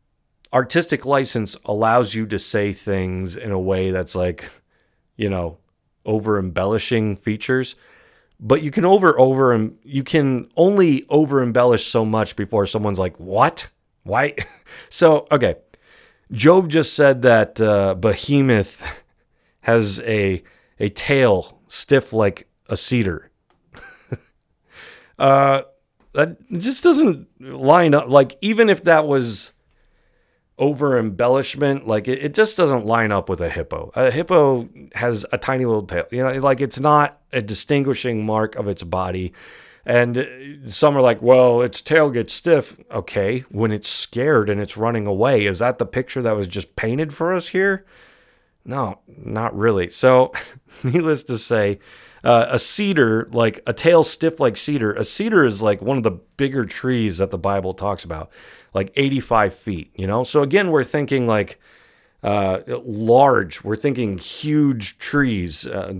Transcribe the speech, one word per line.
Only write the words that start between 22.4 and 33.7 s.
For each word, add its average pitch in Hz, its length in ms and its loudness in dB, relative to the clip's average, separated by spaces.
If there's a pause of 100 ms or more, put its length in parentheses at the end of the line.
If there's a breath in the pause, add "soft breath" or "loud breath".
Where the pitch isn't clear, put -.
a 104 80 -4
cedar. 101 540 -4 (420)
<laughs> - 460 -16 (960 loud breath)
Uh, 139 460 4 (500)
that 156 260 -2 (160)
just 220 280 -6
doesn't 277 460 2 (120)
line 135 540 4
up. 139 140 2
Like, 139 320 6
even 220 280 2
if 190 140 2
that 160 240 4
was 123 460 -2 (1040)
over 139 420 0
embellishment, 131 920 0
like, 107 180 -2
it, 135 160 -4
it 151 120 -6
just 214 200 2
doesn't 139 300 2
line 113 260 0
up 98 200 -2
with 87 100 -4
a 85 80 -2
hippo. 78 460 -8